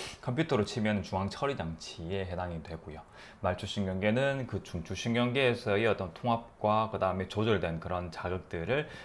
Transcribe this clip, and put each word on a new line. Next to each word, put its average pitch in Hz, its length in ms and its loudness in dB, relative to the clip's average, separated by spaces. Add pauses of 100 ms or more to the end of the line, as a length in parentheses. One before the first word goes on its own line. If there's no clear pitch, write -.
(220)
컴퓨터로 127 440 2
치면 107 380 0
중앙처리장치에 95 1200 -2
해당이 87 380 -4
되고요. - 360 -10 (420)
말초신경계는 107 1040 2
그 101 160 -4
중추신경계에서의 117 1200 2
어떤 95 300 2
통합과 110 760 2
그 98 60 -4
다음에 95 300 2
조절된 92 520 2
그런 90 320 -4
자극들을 90 800 -2 (160)